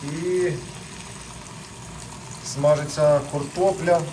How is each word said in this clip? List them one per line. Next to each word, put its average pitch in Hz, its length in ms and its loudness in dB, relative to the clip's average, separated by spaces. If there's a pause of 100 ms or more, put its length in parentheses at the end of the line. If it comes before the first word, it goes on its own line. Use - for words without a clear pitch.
І 175 480 0 (2000)
смажиться 147 680 6 (100)
картопля 170 720 2 (120)